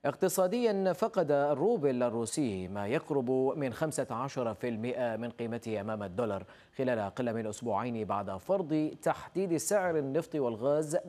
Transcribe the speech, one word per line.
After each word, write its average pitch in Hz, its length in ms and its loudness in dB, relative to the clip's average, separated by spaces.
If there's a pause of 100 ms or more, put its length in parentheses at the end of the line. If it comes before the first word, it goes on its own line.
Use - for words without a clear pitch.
اقتصاديا، 190 880 2
فقد 180 380 2
الروبل 147 720 4
الروسي 113 680 0
ما 101 180 -4
يقرب 135 440 0
من 131 420 2
خمسة 160 380 -2
عشر 120 440 -2
في 123 140 -4
المائة 117 480 -2
من 117 140 -6
قيمته 113 500 -4
أمام 107 220 -4
الدولار 98 420 -4 (340)
خلال 127 200 0
أقل 110 360 -2
من 113 120 -2
أسبوعين 110 580 -2
بعد 98 320 -2
فرض 156 680 0
تحديد 170 540 -2
سعر 180 420 2
النفط 143 360 -2
والغاز، 143 640 2 (100)